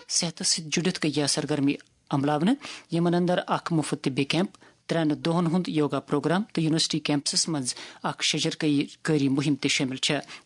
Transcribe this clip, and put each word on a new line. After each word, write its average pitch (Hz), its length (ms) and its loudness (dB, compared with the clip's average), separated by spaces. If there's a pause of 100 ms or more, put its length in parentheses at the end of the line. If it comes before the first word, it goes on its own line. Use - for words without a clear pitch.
صحت - 380 -4
ست - 100 2
جڑت 165 420 -2
کیا 147 280 0
سرگرمی 143 480 0 (360)
عملاونہ۔ 147 400 2 (440)
یمن 170 200 2
اندر 175 320 2
اخ - 260 -2
مفت 147 320 0
طبی 139 200 0
کیمپ، 170 320 -2 (300)
ترین 156 240 0 (140)
دہن 170 220 2
ہند 165 220 0
یوگا 143 320 0
پروگرام 151 420 0 (100)
تو - 80 -2
یونیورسٹی 160 380 0
کیمپسس 151 500 -2
مز 135 260 -4 (280)
اخ 165 200 -4
شجر 156 280 0
کئی 147 360 0 (160)
کاری 147 260 2
مہم 139 260 2
تہ 131 140 -2
شامل 131 280 0
چھ۔ 143 220 -2 (280)